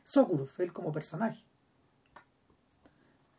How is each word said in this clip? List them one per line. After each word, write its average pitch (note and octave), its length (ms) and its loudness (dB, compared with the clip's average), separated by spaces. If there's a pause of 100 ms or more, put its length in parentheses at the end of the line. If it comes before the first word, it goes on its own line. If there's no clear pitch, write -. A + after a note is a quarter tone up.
Sokurov, E3 460 4 (100)
él F3 140 -2
como D#3+ 180 -6
personaje. D#3+ 520 -4 (1900)